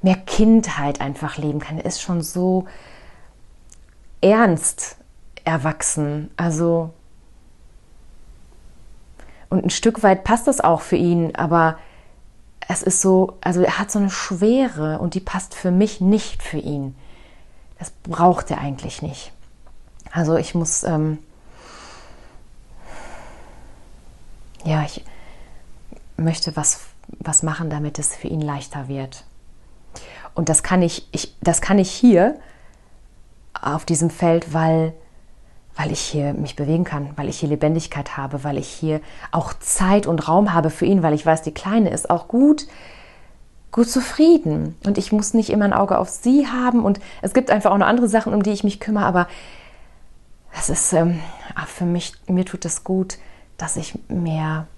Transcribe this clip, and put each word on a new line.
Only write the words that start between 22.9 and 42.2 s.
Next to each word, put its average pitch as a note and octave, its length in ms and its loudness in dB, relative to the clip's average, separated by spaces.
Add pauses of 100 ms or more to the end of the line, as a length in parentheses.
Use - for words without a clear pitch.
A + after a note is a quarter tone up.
ja, D#3 200 0
ich - 200 -10 (1120)
möchte D#3+ 380 -2
was, - 240 -2 (400)
was - 240 -2
machen, D#3+ 260 -4
damit D3 300 -6
es - 160 -4
für - 120 -10
ihn D#3 140 -4
leichter C#3+ 460 -8
wird. C3+ 360 -10 (1120)
Und D#3+ 160 -2
das - 140 2
kann F#3 180 2
ich, - 300 -2
ich, - 300 -6
das - 200 2
kann G3+ 180 4
ich F#3+ 120 2
hier A#3 480 6 (1120)
auf - 320 -6
diesem E3 240 2
Feld, E3 440 2
weil, D#3+ 400 2 (840)
weil D3+ 160 -4
ich - 80 -6
hier C#3+ 340 -2
mich C#3+ 220 -6
bewegen D#3 280 0
kann, C#3+ 320 -6
weil C#3+ 140 -6
ich - 100 -8
hier D3+ 100 -2
Lebendigkeit D3+ 680 -2
habe, C#3 260 -8
weil C#3+ 140 -4
ich C#3 100 -6
hier D#3 340 -4 (300)
auch - 220 -2
Zeit G3+ 540 2
und D#3 200 0
Raum F#3 260 4
habe D#3+ 160 2
für - 160 -2
ihn, F#3+ 180 4
weil D#3 100 4
ich D3+ 120 -2
weiß, D#3+ 180 2
die - 100 -6
Kleine G#3 360 2
ist - 200 -4
auch E3+ 180 0